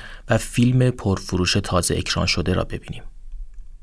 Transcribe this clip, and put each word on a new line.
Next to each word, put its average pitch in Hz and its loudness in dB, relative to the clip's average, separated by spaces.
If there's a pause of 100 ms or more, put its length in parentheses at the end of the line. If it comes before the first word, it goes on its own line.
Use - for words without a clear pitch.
(280)
و 113 4
فیلم 127 4
پرفروش 92 0
تازه 90 2
اکران 87 0
شده 90 0
را 90 2
ببینیم. - -8 (800)